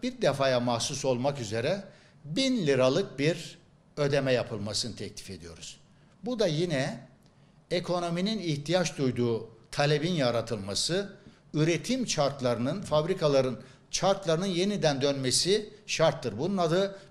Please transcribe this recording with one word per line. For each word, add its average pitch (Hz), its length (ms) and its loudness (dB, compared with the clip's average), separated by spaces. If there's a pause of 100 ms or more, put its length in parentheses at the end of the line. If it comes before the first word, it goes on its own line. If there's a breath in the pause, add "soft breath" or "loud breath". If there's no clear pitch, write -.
bir 247 180 -6
defaya 139 380 4
mahsus 120 460 -2
olmak 135 340 0
üzere 120 440 -2 (420 loud breath)
bin 226 420 0
liralık 139 520 4
bir 160 400 -2 (380)
ödeme 143 360 2
yapılmasını 107 600 -2
teklif - 340 -12
ediyoruz. 82 500 -16 (440 soft breath)
Bu 240 160 -4
da 208 80 4
yine 156 600 -2 (640 soft breath)
ekonominin 175 680 -2
ihtiyaç 165 580 -2
duyduğu 120 520 0 (220)
talebin 151 420 2
yaratılması, 120 1000 -2 (400 loud breath)
üretim 175 520 0
çarklarının, 139 760 0
fabrikaların 147 800 2 (320 loud breath)
çarklarının 185 540 2
yeniden 170 560 0
dönmesi 143 680 2 (180 loud breath)
şarttır. 131 500 0
Bunun 180 200 -2
adı 185 420 0 (120 loud breath)